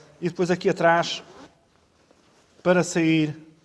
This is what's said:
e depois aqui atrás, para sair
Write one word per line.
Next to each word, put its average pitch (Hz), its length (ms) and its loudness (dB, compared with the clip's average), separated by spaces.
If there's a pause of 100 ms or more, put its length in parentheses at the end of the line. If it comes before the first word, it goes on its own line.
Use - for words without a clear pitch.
(200)
e 175 80 -4
depois 180 220 -2
aqui 180 180 -2
atrás, 170 540 0 (1400)
para 175 200 2
sair 160 540 0 (280)